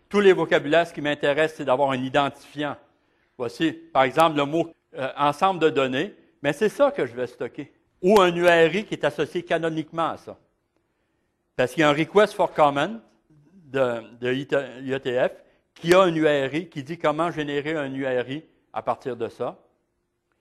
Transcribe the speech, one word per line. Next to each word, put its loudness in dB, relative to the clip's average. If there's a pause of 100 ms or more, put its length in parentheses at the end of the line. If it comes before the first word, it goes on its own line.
Tous 0
les 8
vocabulaires, 2
ce -18
qui -12
m'intéresse, 0
c'est -8
d'avoir 2
un -2
identifiant. -4 (640)
Voici, -4
par 0
exemple, 2
le 0
mot, -4 (240)
euh, -6
ensemble 0
de 4
données, -2 (280)
mais 0
c'est 0
ça 2
que -4
je -12
vais -6
stocker. -12 (300)
Ou 6
un 4
U 2
R 6
I -4
qui -8
est -10
associé -4
canoniquement -4
à -10
ça. -18 (1160)
Parce 0
qu'il 0
y 4
a 6
un 4
request 2
for -2
comment 0 (640)
de, -2 (180)
de -2
I -6 (540)
T 0
F -6 (420)
qui 2
a 8
un 2
U 2
R 0
I, -6
qui -12
dit -12
comment -2
générer -6
un -6
U -6
R -2
I -10 (280)
à -8
partir -6
de -6
ça. -10 (840)